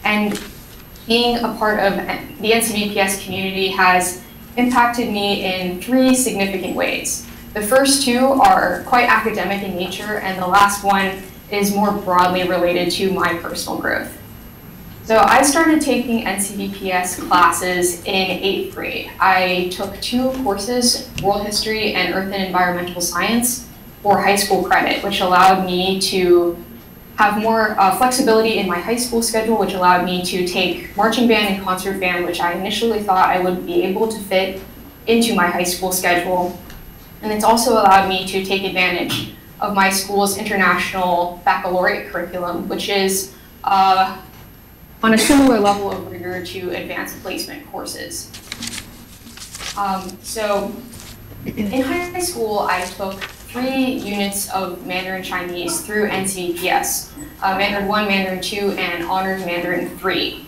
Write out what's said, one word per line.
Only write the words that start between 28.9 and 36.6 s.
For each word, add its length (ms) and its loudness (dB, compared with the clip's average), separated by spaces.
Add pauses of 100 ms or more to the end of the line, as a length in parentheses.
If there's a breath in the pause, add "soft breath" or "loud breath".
school 280 0
schedule, 340 0
which 160 0
allowed 320 4
me 180 -2
to 240 -2
take 480 -4
marching 320 2
band 280 2
and 80 -8
concert 360 -4
band, 260 -2
which 140 -4
I 140 0
initially 480 -2
thought 260 4
I 120 2
would 260 -2
be 160 0
able 260 0
to 120 -6
fit 420 -2 (460)
into 260 4
my 140 2
high 160 -2
school 280 -2
schedule. 680 0 (640)